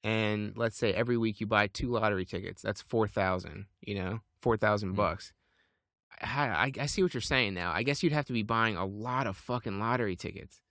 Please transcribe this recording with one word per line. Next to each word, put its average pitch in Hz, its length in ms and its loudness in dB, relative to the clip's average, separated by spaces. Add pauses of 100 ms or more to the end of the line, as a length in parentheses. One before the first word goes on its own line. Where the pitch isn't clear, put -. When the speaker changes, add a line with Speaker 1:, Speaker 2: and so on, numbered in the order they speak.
Speaker 1:
And 107 520 0
let's 117 200 -2
say 107 160 2
every 120 240 2
week 113 240 0
you 110 60 -2
buy 104 220 4
two - 220 -4
lottery 107 340 2
tickets, 92 380 -8
that's 104 180 -4
four 113 260 2
thousand, 92 600 -2 (140)
you 104 140 -6
know, 98 260 -4 (200)
four 113 160 4
thousand 104 360 2
Speaker 2:
Mm. 92 40 -2
Speaker 1:
bucks. 92 360 -2 (880)
I, 135 280 -2
I, 104 320 2
I 143 60 0
see 190 160 0
what 180 120 2
you're 123 60 -2
saying 117 340 2
now. 87 180 -2
I 92 100 0
guess 139 200 0
you'd 156 100 4
have 151 140 0
to 131 60 -6
be 113 100 2
buying 110 340 2
a 90 80 -2
lot 117 420 -2
of 98 100 -4
fucking 120 420 -4
lottery 104 380 0
tickets - 440 -12 (100)